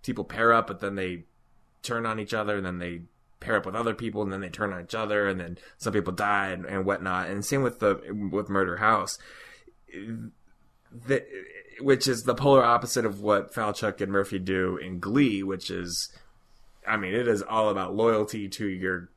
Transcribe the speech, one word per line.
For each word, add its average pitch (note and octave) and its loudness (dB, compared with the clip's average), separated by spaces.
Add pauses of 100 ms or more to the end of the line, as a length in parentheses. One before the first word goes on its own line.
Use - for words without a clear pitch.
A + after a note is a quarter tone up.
people A2 -4
pair A#2 4
up, A#2 4
but F#2 -10
then G2+ -6
they F2+ -6 (580)
turn A#2 -4
on A2 -2
each G#2 -6
other, G#2 0
and G2 -4
then F2+ -4
they F2 -6 (380)
pair A2+ 0
up F#2+ 0
with F#2+ -6
other A2+ 0
people, G#2+ -4
and G2 -2
then F#2+ -6
they F#2+ -8
turn G2 -2
on F2+ -8
each F2 -10
other, G#2 0
and F#2+ 0
then F2 -8 (180)
some - -4
people F#2+ 2
die G2+ 2
and, F#2 -6
and F#2+ -2
whatnot. F#2 0
And G2+ -4
same C#3 0
with A#2+ 0
the, G2+ 4 (320)
with G2 -2
Murder F#2+ 0
House, G#2 2 (1900)
the, C3+ 0 (560)
which C3+ 4
is A2+ 0
the B2 2
polar C3+ 8
opposite A#2 4
of G2+ -2
what G2+ 2
Falchuk G#2 -2
and G2 -2
Murphy G2 0
do F#2 0
in F2+ -8
Glee, G#2 4
which F#2+ -6
is, F2 -6 (760)
I A2 0
mean, G2 -4
it A#2+ 0
is G#2 2
all A2 2
about F#2+ -2
loyalty G#2+ 2
to G#2+ -6
your F#2 -4